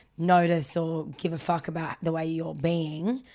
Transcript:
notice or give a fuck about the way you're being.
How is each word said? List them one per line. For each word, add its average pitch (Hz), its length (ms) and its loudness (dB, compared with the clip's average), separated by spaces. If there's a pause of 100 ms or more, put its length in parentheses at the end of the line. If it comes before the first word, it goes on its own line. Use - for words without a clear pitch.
(160)
notice 170 600 4
or 165 280 -2 (120)
give 165 160 -2
a 160 40 -6
fuck 170 300 -2
about 160 320 -6
the 165 120 0
way 160 140 -2
you're 160 280 -4
being. 165 680 0 (120)